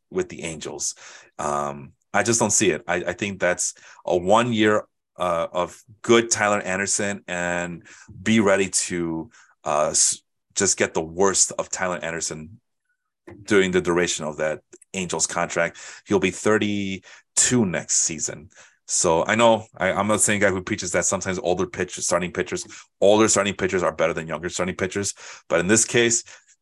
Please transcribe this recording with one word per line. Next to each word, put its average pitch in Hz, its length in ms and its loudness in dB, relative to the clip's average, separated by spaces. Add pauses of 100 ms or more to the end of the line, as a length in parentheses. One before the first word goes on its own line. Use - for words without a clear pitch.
(100)
with 90 180 -4
the - 140 -14
Angels. 76 520 -8 (440)
Um, 73 540 -6 (200)
I 104 100 2
just 113 180 2
don't 110 100 2
see 95 200 2
it. 76 160 0
I, 87 100 0
I 90 180 -4
think 101 240 -6
that's - 360 -2 (300)
a 87 120 2
one 110 360 2
year, 107 340 2 (300)
uh, 85 360 0
of 87 300 -6 (200)
good 117 280 4
Tyler 104 300 2
Anderson, 98 680 -2
and 87 560 -4 (380)
be 110 180 4
ready 98 300 4
to, 82 600 -4 (340)
uh, 76 260 0
s-, - 320 0 (320)
just - 220 0
get 101 160 0
the 92 80 -2
worst 87 560 2
of - 120 -4
Tyler 90 340 -4
Anderson 82 560 -8 (840)
during 95 260 4
the 90 100 2
duration 85 440 0
of 76 140 -8
that 78 220 -4 (320)
Angels 87 320 -4
contract. 85 540 -2 (260)
He'll 101 140 2
be 90 140 0
thirty-two 104 1300 0
next 82 340 -2
season. 76 520 -6 (360)
So 82 380 2
I 107 120 0
know 113 300 4 (100)
I, 92 160 0
I'm 98 160 0
not 107 120 2
saying 104 200 2
guy 101 100 4
who 92 100 -2
preaches 92 320 -6
that 90 120 0
sometimes 92 340 -2
older 90 280 0
pitch-, - 340 -6
starting 87 320 -2
pitchers, 90 340 -6 (340)
older 107 280 6
starting 101 260 2
pitchers 92 300 -2
are 80 80 0
better 80 200 0
than 80 140 -6
younger 80 220 -6
starting 90 260 -4
pitchers. 98 400 -4 (340)
But 85 120 2
in 90 80 0
this 104 160 4
case, 120 400 2 (380)